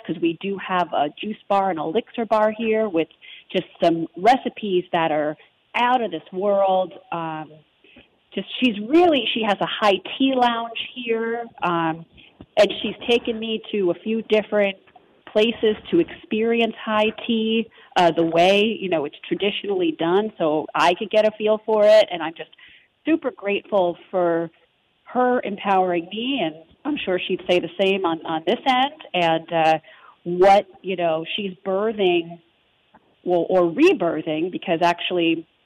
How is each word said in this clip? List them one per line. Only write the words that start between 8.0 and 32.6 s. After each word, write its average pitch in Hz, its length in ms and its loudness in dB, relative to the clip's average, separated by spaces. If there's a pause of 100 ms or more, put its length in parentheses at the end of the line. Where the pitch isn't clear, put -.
just, 196 140 -8 (120)
she's 233 180 0 (100)
really, 302 460 4
she 226 80 -2
has 208 180 0
a 170 60 -4
high 196 340 0 (160)
tea 269 180 2
lounge 233 440 -2 (160)
here, 233 500 -4 (180)
um, 165 440 -2 (500)
and 208 240 4
she's 214 140 -6 (120)
taken 240 320 -2
me 220 220 -4 (100)
to 196 200 0
a 170 40 0
few 220 280 -4
different 202 540 0 (500)
places 220 500 0 (140)
to 170 100 4
experience 226 760 -2
high 214 340 0 (160)
tea, 226 440 0 (260)
uh, 175 140 4
the 165 140 0
way, 180 400 4
you 202 240 -4
know, 160 160 -2
it's 147 140 -10 (100)
traditionally 190 640 -2
done, 185 460 0
so 156 360 0
I 156 200 2
could 214 160 -8
get 214 160 4
a 214 60 0
feel 214 340 0
for 214 180 4
it, 214 260 8
and 170 120 -6
I'm 160 120 -6
just - 140 -16 (560)
super 311 260 0
grateful 190 680 -2 (120)
for 170 400 0 (540)
her 247 400 0
empowering 185 640 0
me, 247 320 -4
and 156 140 -4 (300)
I'm 294 100 -4
sure 180 220 -2
she'd - 300 -6
say 180 100 4
the 165 200 -6
same 190 280 0
on, 165 180 -4
on 160 220 -6
this 220 200 0
end, 262 280 0 (180)
and, 165 400 -2
uh, 160 260 2 (460)
what, 185 420 6 (140)
you 185 160 -6
know, 165 300 -2 (100)
she's 202 160 -6 (140)
birthing, 190 760 0 (840)